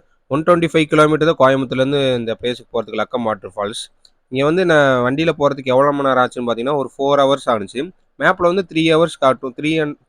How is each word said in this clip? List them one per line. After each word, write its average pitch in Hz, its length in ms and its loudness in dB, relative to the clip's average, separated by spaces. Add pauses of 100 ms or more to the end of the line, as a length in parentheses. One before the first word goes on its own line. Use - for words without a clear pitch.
(320)
ஒன் 151 160 -2
டுவென்டி 175 260 2
ஃபைவ் 160 200 2
கிலோமீட்டர் 151 380 4
தான் 151 100 -6
கோயம்புத்தூர்ல 131 440 2
இருந்து 139 160 -2 (180)
இந்த 110 220 -6
பிளேஸ்க்கு 120 340 -8
போறதுக்கு 110 260 -4
லக்கம் 117 280 -4
வாட்டர் 101 260 -8
ஃபால்ஸ். 104 280 -6 (480)
இங்க 135 180 -2
வந்து 180 240 0
நான் 135 340 4
வண்டியில 156 340 0
போறதுக்கு 135 340 0
எவ்வளவு 143 220 2
மணி 139 120 -2
நேரம் 127 160 2
ஆச்சுன்னு 120 260 -6
பாத்தீங்கன்னா, 127 320 -4
ஒரு 120 120 -8
ஃபோர் 139 300 2
ஹவர்ஸ் 135 300 0
ஆனுச்சு. 107 260 -6 (420)
மேப்ல 180 300 2
வந்து 190 180 -2
த்ரீ 160 140 0 (100)
ஹவர்ஸ் 165 300 0
காட்டும், 131 340 0
three 156 240 -2
and, 147 120 -6 (140)